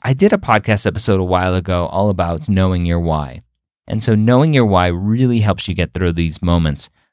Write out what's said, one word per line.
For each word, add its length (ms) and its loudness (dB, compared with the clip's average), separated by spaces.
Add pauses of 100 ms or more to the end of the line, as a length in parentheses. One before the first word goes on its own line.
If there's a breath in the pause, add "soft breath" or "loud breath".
I 100 -2
did 180 2
a 60 2
podcast 480 0
episode 340 0
a 40 0
while 320 0
ago 320 -2
all 220 0
about 400 -4
knowing 360 2
your 140 0
why. 420 -4 (460)
And 160 -4
so 100 2
knowing 400 4
your 120 4
why 220 2
really 520 0
helps 280 -2
you 60 -6
get 200 -4
through 200 0
these 280 -4
moments 500 0 (220)